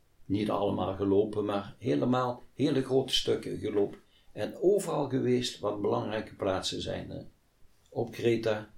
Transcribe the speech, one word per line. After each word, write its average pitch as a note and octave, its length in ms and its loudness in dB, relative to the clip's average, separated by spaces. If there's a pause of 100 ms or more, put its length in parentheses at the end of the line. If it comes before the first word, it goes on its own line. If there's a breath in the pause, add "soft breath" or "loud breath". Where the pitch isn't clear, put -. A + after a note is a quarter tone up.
(260)
Niet G#2 240 0
allemaal G2+ 460 0
gelopen, G2+ 500 2
maar G2+ 320 -4
helemaal B2 640 0 (100)
hele C3+ 300 2
grote C3 300 2
stukken G#2 440 0
gelopen. G2+ 420 0 (320 soft breath)
En G#2+ 300 -6
overal D#3 480 2
geweest B2 500 0
wat G#2 220 -4
belangrijke G#2+ 540 -2
plaatsen F#2+ 460 -2
zijn, F#2 280 -6
hè. E2+ 120 -10 (680)
Op A#2 220 -4
Kreta, A2 680 0